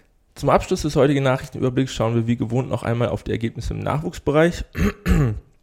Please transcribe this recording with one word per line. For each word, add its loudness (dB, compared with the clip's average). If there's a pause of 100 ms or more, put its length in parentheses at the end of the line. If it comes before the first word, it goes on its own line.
(340)
Zum -2
Abschluss 2
des -2
heutigen 4
Nachrichtenüberblicks -2
schauen 0
wir 2
wie 2
gewohnt -2
noch -4
einmal -2
auf -4
die -6
Ergebnisse -4
im -6
Nachwuchsbereich. 0 (400)
<clears throat> 2 (280)